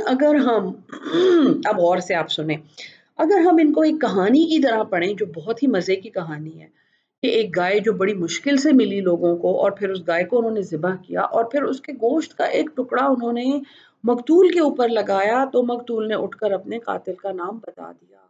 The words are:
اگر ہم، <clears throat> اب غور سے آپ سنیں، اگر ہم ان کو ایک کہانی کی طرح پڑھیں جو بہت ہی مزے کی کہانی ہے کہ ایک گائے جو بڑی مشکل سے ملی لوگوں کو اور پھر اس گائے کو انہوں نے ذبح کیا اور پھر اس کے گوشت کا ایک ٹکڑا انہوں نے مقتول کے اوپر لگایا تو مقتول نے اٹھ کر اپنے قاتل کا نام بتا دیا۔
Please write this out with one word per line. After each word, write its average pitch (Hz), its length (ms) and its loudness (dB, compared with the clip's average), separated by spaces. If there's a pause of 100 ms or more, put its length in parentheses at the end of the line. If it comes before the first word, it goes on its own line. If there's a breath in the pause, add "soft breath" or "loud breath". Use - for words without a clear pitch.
اگر 294 280 2
ہم، 226 380 0 (160)
<clears throat> 339 760 2
اب 208 140 0
غور 175 200 4
سے 180 160 -4
آپ 160 160 -2
سنیں، 156 260 -4 (600 loud breath)
اگر 339 240 2
ہم 349 200 6
ان 302 120 4
کو 311 100 2
ایک 311 180 2
کہانی 220 440 2
کی 311 180 2
طرح 226 200 2
پڑھیں 190 320 -2
جو 196 120 -4
بہت 175 360 -8
ہی 277 60 2
مزے 190 280 0
کی 208 140 -16
کہانی 160 500 -10
ہے 156 60 -20 (560)
کہ 170 40 -2
ایک 196 300 0
گائے 185 240 0
جو 214 120 0
بڑی 190 220 -2
مشکل 180 420 -2
سے 277 160 2
ملی 202 280 4
لوگوں 170 360 0
کو 180 260 0
اور 196 80 2
پھر 196 180 -4
اس 190 180 -6
گائے 175 180 0
کو 240 140 0
انہوں 226 120 0
نے 208 120 -4
ذبح 175 320 -4
کیا 180 260 -6
اور - 240 0
پھر 277 180 -2
اس 262 180 -4
کے 302 120 -14
گوشت 254 440 -2
کا - 80 -2
ایک - 220 -2 (100)
ٹکڑا 254 280 -2
انہوں 240 280 0
نے 262 280 -2 (440 loud breath)
مقتول 311 440 4
کے 339 120 2
اوپر 247 280 2
لگایا 208 640 0
تو 247 100 2
مقتول 233 460 -4
نے 214 60 -2
اٹھ 196 220 -6
کر 208 140 -2
اپنے 202 280 -6
قاتل 190 360 -8
کا 190 180 -10
نام 185 260 -10
بتا 170 340 -18
دیا۔ 170 260 -20 (120)